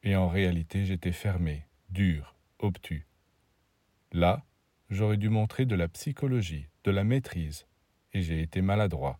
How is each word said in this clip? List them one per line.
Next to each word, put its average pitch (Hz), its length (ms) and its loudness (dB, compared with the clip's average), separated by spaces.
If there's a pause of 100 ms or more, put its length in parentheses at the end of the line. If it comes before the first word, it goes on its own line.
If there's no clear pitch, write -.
et 101 100 2
en 92 140 4
réalité 90 560 0
j'étais 92 280 -2
fermé, 85 540 -2 (220)
dur, 90 480 0 (240)
obtus. 87 480 -4 (1040)
Là, 90 320 2 (460)
j'aurais 107 260 2
dû 104 120 0
montrer 110 380 2
de 110 80 0
la 87 140 2
psychologie, 104 800 -4 (160)
de 98 80 2
la 98 100 2
maîtrise, 101 640 -2 (460)
et 98 100 0
j'ai 82 200 -2
été 80 200 -2
maladroit. 92 580 0